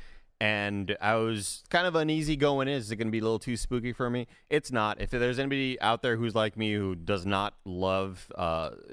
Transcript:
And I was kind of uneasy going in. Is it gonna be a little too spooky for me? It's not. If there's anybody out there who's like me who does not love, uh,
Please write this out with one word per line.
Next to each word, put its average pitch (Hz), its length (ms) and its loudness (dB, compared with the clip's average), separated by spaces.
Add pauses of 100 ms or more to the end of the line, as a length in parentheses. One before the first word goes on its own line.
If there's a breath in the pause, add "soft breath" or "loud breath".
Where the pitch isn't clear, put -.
(400 soft breath)
And 101 600 0
I 110 140 4
was 113 520 -2
kind 175 180 2
of 175 80 0
uneasy 156 400 2
going 135 320 4
in. 143 80 0
Is 110 160 -4
it 113 60 -4
gonna 110 140 0
be 113 80 0
a 107 40 0
little 110 160 2
too 120 180 -4
spooky 120 360 -2
for 123 160 -2
me? 120 180 -2 (220 soft breath)
It's 147 240 0
not. 107 280 0
If - 100 -4
there's 123 280 0
anybody 135 420 0
out 113 220 2
there 120 140 2
who's 113 180 0
like 110 220 2
me 107 160 0
who 98 220 0
does 87 320 -2
not 101 280 0 (120)
love, 95 680 -2
uh, 82 360 0 (220)